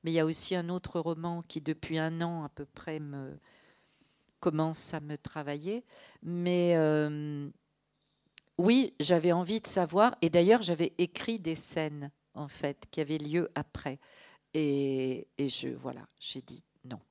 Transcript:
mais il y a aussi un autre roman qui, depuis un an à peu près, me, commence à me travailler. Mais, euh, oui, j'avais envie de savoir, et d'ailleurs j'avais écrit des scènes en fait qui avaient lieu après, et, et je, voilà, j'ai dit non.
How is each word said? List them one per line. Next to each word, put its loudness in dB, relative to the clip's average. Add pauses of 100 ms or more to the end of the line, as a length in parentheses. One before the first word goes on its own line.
mais -4
il 0
y 4
a 4
aussi -2
un -2
autre -6
roman -4
qui, -8
depuis -4
un -2
an -4
à -8
peu -12
près, -10
me, -10 (1000)
commence 0
à -6
me -8
travailler. -8 (360)
Mais, 2
euh, 2 (1080)
oui, 6
j'avais 4
envie 2
de -6
savoir, 4
et 4
d'ailleurs 6
j'avais 0
écrit -2
des -4
scènes -4 (240)
en -8
fait -6
qui -4
avaient -2
lieu -2
après, -6 (540)
et, 0 (100)
et 0
je, -4
voilà, -10 (100)
j'ai -10
dit -18 (200)
non. -10 (120)